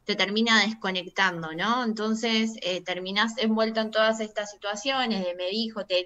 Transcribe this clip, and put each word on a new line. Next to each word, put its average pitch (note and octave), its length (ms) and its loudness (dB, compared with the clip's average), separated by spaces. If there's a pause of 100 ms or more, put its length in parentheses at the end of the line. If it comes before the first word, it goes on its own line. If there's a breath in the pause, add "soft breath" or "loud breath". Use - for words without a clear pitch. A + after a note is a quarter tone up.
te G#3 120 -2
termina G#3+ 460 4
desconectando, F#3 880 0
¿no? A3 320 0
Entonces, A3 800 0
eh, F3+ 200 -2
terminás F#3+ 560 -2
envuelto A3 420 2
en A3 120 -4
todas A3 260 4
estas G#3+ 320 -6
situaciones A3 760 -2
de F3 120 -4
me F3+ 140 -4
dijo, A3 360 -4
te F3+ 200 0